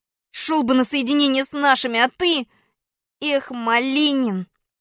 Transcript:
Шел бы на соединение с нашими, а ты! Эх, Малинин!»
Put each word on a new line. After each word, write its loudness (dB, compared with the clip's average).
Шел -2
бы 2
на 4
соединение 0
с -6
нашими, 0
а 4
ты! -2
Эх, -2
Малинин!» 0